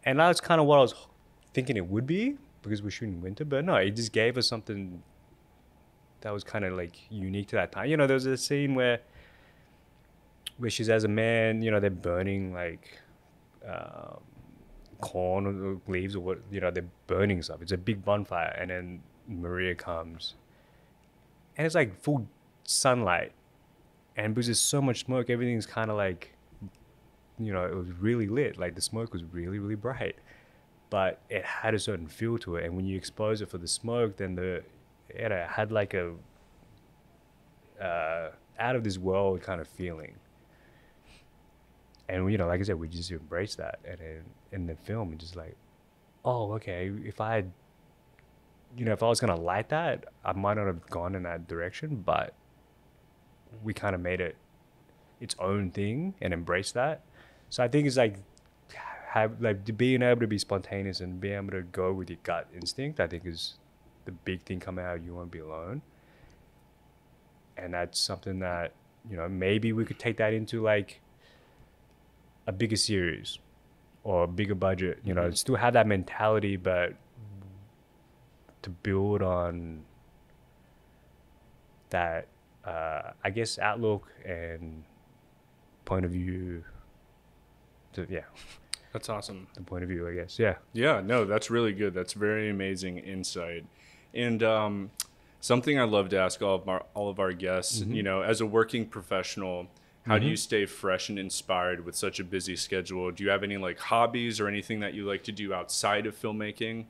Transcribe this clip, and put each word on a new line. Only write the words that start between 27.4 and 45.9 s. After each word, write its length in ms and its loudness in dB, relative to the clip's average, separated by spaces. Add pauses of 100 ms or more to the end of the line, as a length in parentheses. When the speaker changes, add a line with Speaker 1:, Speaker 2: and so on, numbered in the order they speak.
Speaker 1:
know, 140 2
it 80 -2
was 200 -4
really 340 2
lit. 300 0
Like, 180 -4
the 60 -6
smoke 320 -4
was 100 -6
really, 340 -6
really 160 -4
bright, 440 -4 (760)
but 280 2 (100)
it 140 -2
had 300 0
a 60 2
certain 280 -4
feel 320 -2
to 180 -4
it. 80 -2
And 100 -4
when 100 -2
you 100 -2
expose 460 -2
it 80 -8
for 80 -10
the 100 -8
smoke, 500 0
then 180 -4
the, 280 -2 (540)
you 120 -2
know, 80 0
it 120 -4
had, 220 -2
like, 240 2
a, 180 -2 (1700)
uh, 480 -2 (300)
out 160 0
of 80 0
this 160 -2
world 420 2
kind 180 -6
of 80 -10
feeling. 480 -8 (1900)
And, 240 0
you 60 4
know, 100 2
like 120 2
I 40 0
said, 160 0
we 80 -8
just 240 -8
embraced 460 -6
that. 280 -8
And 160 -12
in, 220 -12 (280)
in 160 -4
the 80 -6
film, 380 -6
it's 100 -12
just 120 -14
like, 200 -12 (720)